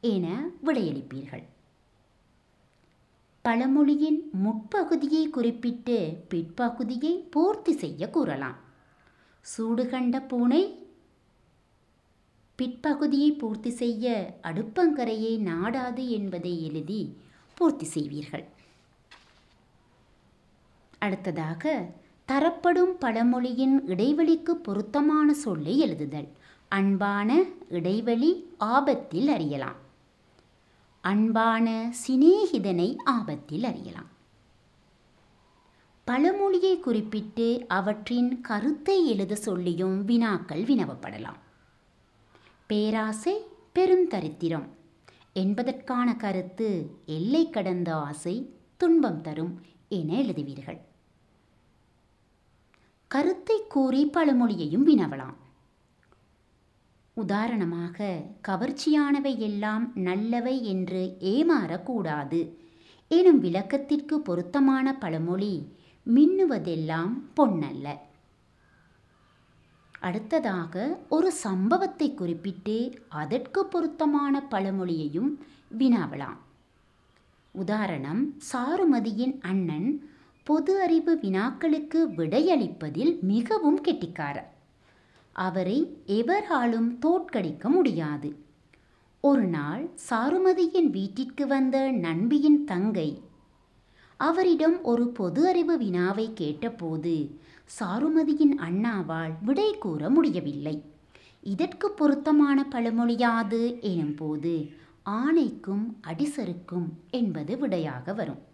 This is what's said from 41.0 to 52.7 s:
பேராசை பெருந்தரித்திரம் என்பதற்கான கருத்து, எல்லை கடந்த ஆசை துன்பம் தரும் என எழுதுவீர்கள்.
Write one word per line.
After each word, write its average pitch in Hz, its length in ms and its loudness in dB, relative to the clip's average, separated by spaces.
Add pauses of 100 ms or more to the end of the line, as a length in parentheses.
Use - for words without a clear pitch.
பேராசை 220 800 -2 (300)
பெருந்தரித்திரம் 180 920 2 (680)
என்பதற்கான 240 800 -2
கருத்து, 185 760 -4 (160)
எல்லை 233 440 0
கடந்த 180 460 -2
ஆசை 156 540 -6 (280)
துன்பம் 285 440 4
தரும் 160 400 -6 (280)
என 165 240 -2
எழுதுவீர்கள். 147 640 -4 (2250)